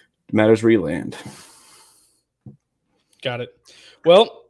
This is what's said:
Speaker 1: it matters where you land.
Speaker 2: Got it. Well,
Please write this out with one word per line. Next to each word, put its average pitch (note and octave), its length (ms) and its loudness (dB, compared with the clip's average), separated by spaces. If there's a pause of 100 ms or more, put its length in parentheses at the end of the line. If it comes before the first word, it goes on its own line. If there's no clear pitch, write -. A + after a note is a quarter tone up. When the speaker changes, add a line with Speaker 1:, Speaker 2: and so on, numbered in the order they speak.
(300)
Speaker 1:
it - 40 -10
matters G#2+ 280 0
where A2+ 100 0
you A2 100 2
land. D#2+ 360 -10 (2000)
Speaker 2:
Got B2 180 -10
it. A#2+ 80 -14 (560)
Well, F#3+ 440 4